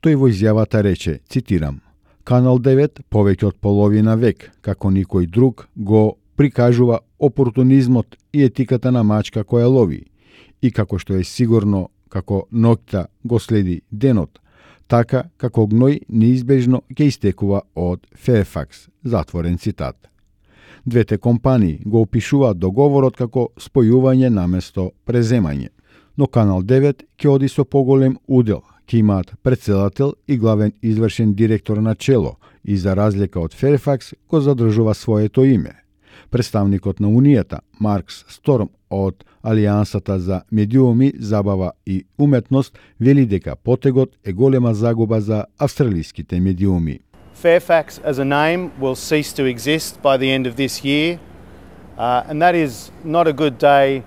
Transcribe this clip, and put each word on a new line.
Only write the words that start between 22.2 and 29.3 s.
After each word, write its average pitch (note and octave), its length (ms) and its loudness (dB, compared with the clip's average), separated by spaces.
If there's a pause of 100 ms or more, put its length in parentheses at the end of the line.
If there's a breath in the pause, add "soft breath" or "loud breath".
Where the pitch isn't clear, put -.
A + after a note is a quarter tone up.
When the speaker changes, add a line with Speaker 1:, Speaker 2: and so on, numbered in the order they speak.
Speaker 1:
договорот C3 580 2
како A#2+ 420 -4
спојување C3 720 2
наместо F2+ 640 -2 (160)
преземање. A2 600 -2 (480 soft breath)
Но C#3 100 0
Канал G2 360 0
девет C3+ 400 0 (140)
ќе D3 120 0
оди C#3 180 2
со C#3+ 160 -2
поголем C3 540 2 (100)
удел, A#2+ 340 0 (260 soft breath)
ќе A#2 100 0
имаат G2+ 360 0 (100)